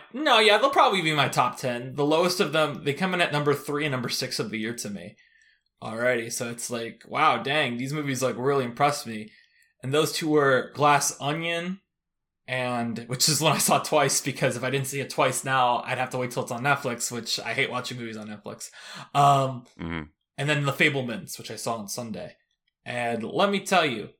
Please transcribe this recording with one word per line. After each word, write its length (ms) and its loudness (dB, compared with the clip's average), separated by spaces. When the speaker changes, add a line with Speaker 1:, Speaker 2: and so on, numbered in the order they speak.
Speaker 1:
no, 280 4
yeah, 180 8
they'll 100 4
probably 320 6
be 140 2
my 140 2
top 300 0
ten. 360 -4
The 100 0
lowest 340 2
of 140 2
them, 320 0
they 80 0
come 220 -2
in 80 2
at 100 0
number 220 2
three 320 -4
and 60 -2
number 180 -4
six 280 -4
of 120 -4
the 80 -6
year 160 -4
to 160 -8
me 260 -12
already. 480 -2
So 220 -6
it's 180 -10
like, 400 -8
wow, 340 2
dang, 360 0
these 160 -6
movies, 280 -2
like, 140 0
really 300 2
impressed 400 0
me. 240 -10
And 120 -4
those 180 4
two 160 -2
were 460 4
Glass 440 4
Onion, 640 -4
and, 580 -2
which 220 0
is 120 2
one 120 4
I 60 2
saw 200 4
twice, 420 2
because 360 -2
if 80 -6
I 60 -2
didn't 180 -2
see 120 -6
it 100 -8
twice 340 0
now, 420 2
I'd 120 -4
have 120 -2
to 80 -4
wait 140 -2
till 100 -4
it's 100 -6
on 100 -6
Netflix, 480 0
which 300 -4
I 140 -6
hate 160 0
watching 280 -8
movies 180 -10
on 120 -14
Netflix. 420 -14
Um, 520 4
Speaker 2:
Mm-hmm. 220 -6
Speaker 1:
and 100 -2
then 160 0
The 80 0
Fabelmans, 680 0
which 120 -12
I 60 -10
saw 200 -4
on 120 -10
Sunday. 480 -10
And 380 -4
let 280 2
me 100 0
tell 260 4
you, 340 -4